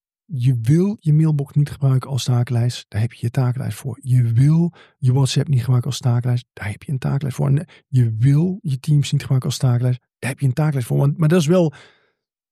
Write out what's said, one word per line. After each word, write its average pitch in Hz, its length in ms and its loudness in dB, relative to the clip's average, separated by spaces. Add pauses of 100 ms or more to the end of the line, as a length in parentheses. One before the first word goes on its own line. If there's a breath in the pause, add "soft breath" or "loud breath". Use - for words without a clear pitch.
(260)
je 127 360 0
wil 175 380 2
je 151 140 0
mailbox 151 400 2
niet 147 180 0
gebruiken 131 380 -2
als 131 140 -4
takenlijst. 120 640 -2
Daar 107 140 -4
heb 117 120 -2
je - 120 -8
je 117 60 -4
takenlijst 123 460 -4
voor. 131 240 -10
Je 127 220 2
wil 147 500 2 (240 loud breath)
je 127 160 0
WhatsApp 139 340 0
niet 135 120 2
gebruiken 127 300 0
als 120 100 -8
takenlijst. 120 540 -2
Daar 101 180 -10
heb - 120 -14
je - 80 -8
een 131 60 -2
takenlijst 139 400 -4
voor. 143 100 0
En 139 180 0 (220 loud breath)
je 117 300 2
wil 151 440 2
je 135 180 -6
Teams 147 320 0
niet 139 100 0
gebruiken 131 280 -2
als - 100 -6
takenlijst. 123 400 0 (200)
Daar 120 100 -6
heb 131 100 -8
je 143 60 -2
een 127 80 0
takenlijst 143 340 -2
voor. 139 100 -2
Want, 143 200 2
maar 160 120 2
dat 180 100 4
is 139 80 0
wel 170 260 4 (800 loud breath)